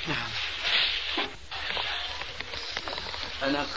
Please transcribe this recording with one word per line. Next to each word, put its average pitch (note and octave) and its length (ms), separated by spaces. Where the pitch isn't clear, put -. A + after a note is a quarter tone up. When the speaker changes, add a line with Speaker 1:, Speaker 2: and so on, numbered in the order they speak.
Speaker 1:
نعم. B2 220
Speaker 2:
أنا C#3+ 240